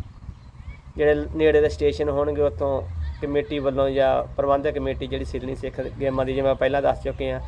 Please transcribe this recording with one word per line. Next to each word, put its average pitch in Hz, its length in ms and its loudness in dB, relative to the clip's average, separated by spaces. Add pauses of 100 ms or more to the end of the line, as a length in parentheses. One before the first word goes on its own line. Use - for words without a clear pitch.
(960)
ਜਿਹੜੇ 147 280 4 (100)
ਨੇੜੇ 156 260 6
ਦੇ 151 80 4
ਸਟੇਸ਼ਨ 147 400 0
ਹੋਣਗੇ 147 340 0
ਉੱਥੋਂ 143 280 0 (520)
ਕਮੇਟੀ 143 360 -2
ਵੱਲੋਂ 135 320 2
ਜਾਂ 135 200 4 (260)
ਪ੍ਰਬੰਧਕ 139 380 2
ਕਮੇਟੀ 135 320 -4
ਜਿਹੜੀ 135 180 -4
ਸਿਡਨੀ 131 300 -6
ਸਿੱਖ 131 260 -8 (100)
ਗੇਮਾਂ 131 340 0
ਦੀ, 131 100 -2
ਜਿਵੇਂ 135 140 2
ਮੈਂ 135 80 4
ਪਹਿਲਾਂ 135 260 2
ਦੱਸ 131 200 2
ਚੁੱਕੇ 131 300 -4
ਹਾਂ, 131 160 -4